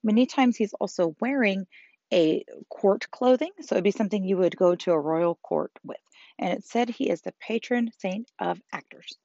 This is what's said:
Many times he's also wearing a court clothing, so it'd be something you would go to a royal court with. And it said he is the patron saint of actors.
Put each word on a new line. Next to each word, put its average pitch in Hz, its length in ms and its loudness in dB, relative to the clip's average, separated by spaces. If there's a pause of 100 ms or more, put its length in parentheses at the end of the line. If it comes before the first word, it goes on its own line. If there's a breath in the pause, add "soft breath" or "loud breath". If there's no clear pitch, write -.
Many 226 240 4
times 247 300 2
he's 208 180 -2
also 175 460 -2
wearing 220 460 0 (460 soft breath)
a 160 320 4 (260)
court 208 400 0
clothing, 254 400 2 (100)
so - 140 -6
it'd 185 100 0
be 202 60 4
something 196 340 -2
you 185 140 0
would 170 180 2
go 180 200 4
to 180 160 -2
a 160 60 4
royal 160 440 0
court - 300 -4 (100)
with. - 160 -12 (400 soft breath)
And 180 140 -4
it - 120 -6
said 233 240 -2
he 247 220 -4
is 170 120 -2
the - 180 -12
patron 233 580 -4
saint 202 400 -6
of 175 240 -4 (100)
actors. - 520 -16